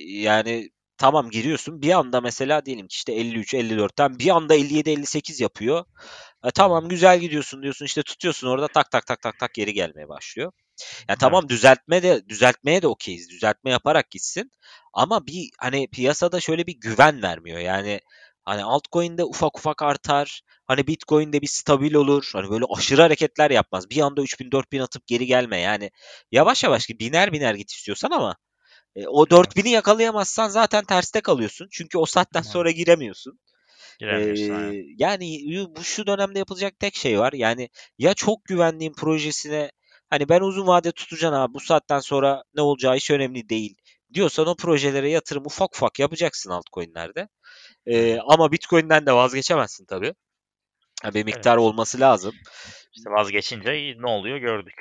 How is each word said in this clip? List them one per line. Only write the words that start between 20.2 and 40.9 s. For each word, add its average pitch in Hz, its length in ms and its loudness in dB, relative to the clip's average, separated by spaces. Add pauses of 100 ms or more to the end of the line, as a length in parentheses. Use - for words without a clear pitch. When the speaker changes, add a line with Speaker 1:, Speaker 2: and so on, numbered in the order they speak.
Speaker 1:
Hani 135 200 0
Bitcoin'de 151 560 0
bir 143 40 -6
stabil 147 480 0
olur. 143 380 2
Hani 98 180 -6
böyle 113 140 -2 (120)
aşırı 139 260 4
hareketler 151 480 2
yapmaz. 98 400 0
Bir 135 100 -2
anda 143 220 0
üç - 180 -8
bin, 127 120 -10
dört 135 200 -2
bin 135 80 -4
atıp 127 260 -10
geri 120 200 -2
gelme. 123 340 0
Yani 101 300 -2 (420)
yavaş 175 320 4
yavaş 139 220 0
git, 117 140 -12
biner 165 320 0
biner 139 220 -2
git 101 160 -12
istiyorsan - 400 -8
ama, 143 260 -2 (600)
e, 98 100 -10
o 143 160 4
Speaker 2:
Evet. 156 80 4
Speaker 1:
dört 175 260 8
bini 214 140 0
yakalayamazsan 220 800 2
zaten 208 360 0
terste 190 360 0
kalıyorsun. 139 520 -2
Çünkü 170 260 -6
o 160 80 2
saatten 180 340 0
Speaker 2:
Evet. 147 120 -8
Speaker 1:
sonra 170 180 0
giremiyorsun. 160 680 0 (600)
Speaker 2:
Giremiyorsun, 104 520 -2
Speaker 1:
Ee, 104 60 -4
Speaker 2:
aynen. 101 420 -10
Speaker 1:
yani 160 540 -4
yu-, 175 240 -8
bu 170 80 -14
şu 214 220 -8
dönemde 196 320 -2
yapılacak 190 400 -6
tek 202 180 -6
şey 110 220 0
var. 123 140 2
Yani 120 360 -2 (300)
ya 170 160 4
çok 214 300 -2
güvendiğin 160 480 0
projesine, 151 800 -4 (400)
hani 143 180 0
"Ben 175 120 6
uzun 190 260 -2
vade 170 260 4